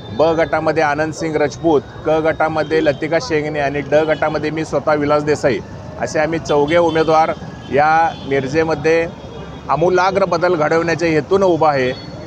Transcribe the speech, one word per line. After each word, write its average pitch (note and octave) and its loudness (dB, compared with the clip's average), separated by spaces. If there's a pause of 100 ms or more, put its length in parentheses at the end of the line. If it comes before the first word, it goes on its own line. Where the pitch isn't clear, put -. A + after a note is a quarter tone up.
(180)
ब D3 4 (140)
गटामध्ये D#3+ 0
आनंद D3+ 0
सिंग D#3+ -4
राजपूत, D3 2 (240)
क D#3 2
गटामध्ये D#3 0
लतिका D3+ 0
शेंगणे D3+ -2
आणि C#3+ -2
ड D3 2
गटामध्ये D3+ -2
मी D#3 -4
स्वतः D3+ 0
विलास D3 2
देसाई C#3+ 0 (420)
असे A#2+ -2
आम्ही D#3+ 0
चौघे D3 2
उमेदवार D#3+ 2 (380)
या D3 4 (340)
मिरजेमध्ये D#3 0 (640)
आमूलाग्र F3+ 2
बदल F3 0
घडवण्याच्या E3 0
हेतूनं F3 2
उभा D#3 4
आहे. C3 -2 (140)